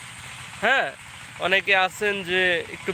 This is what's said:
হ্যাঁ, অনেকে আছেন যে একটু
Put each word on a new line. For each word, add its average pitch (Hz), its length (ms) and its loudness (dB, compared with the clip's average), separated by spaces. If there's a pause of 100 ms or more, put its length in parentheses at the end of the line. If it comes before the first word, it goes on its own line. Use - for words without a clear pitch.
(640)
হ্যাঁ, 226 240 4 (580)
অনেকে 190 280 4 (140)
আছেন 208 260 -2 (160)
যে 185 120 2 (340)
একটু - 180 -6